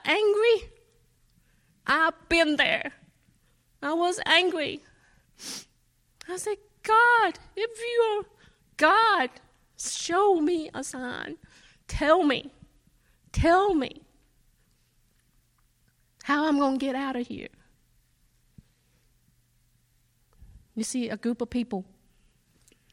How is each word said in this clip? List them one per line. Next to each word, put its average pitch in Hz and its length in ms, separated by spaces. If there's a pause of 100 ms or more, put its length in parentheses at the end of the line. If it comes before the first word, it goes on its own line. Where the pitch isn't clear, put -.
angry? 415 640 (1160)
I've 320 420
been 330 260
there. - 360 (920)
I 285 120
was 349 320
angry. 330 560 (1500)
I 359 80
said, 403 200 (260)
"God, 453 560 (160)
if 453 240
you're 453 460 (520)
God, 370 520 (480)
show 370 640
me 302 340
a 269 100
sign. 254 540 (500)
Tell 320 360
me. 285 300 (800)
Tell 370 420
me - 300 (2250)
how 294 240
I'm 285 120
gonna 269 180
get 269 180
out 269 200
of 247 120
here." - 220 (3250)
You 220 80
see, 240 260
a 208 80
group 233 240
of 233 80
people, 226 360 (1080)